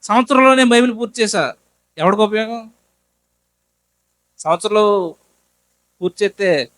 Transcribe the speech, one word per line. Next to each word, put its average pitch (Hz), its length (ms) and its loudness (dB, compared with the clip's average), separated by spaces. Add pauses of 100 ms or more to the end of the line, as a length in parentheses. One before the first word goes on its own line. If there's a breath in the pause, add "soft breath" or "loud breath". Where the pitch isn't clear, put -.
"సంవత్సరంలో 262 520 2
నేను 262 140 4
బైబిల్ 240 240 4
పూర్తి 226 280 -8
చేశా." 202 320 -2 (440)
ఎవడికి 190 240 0
ఉపయోగం? 220 500 -4 (1700)
సంవత్సరంలో 202 760 0 (840)
పూర్తి 180 240 -4
చేస్తే 185 520 -2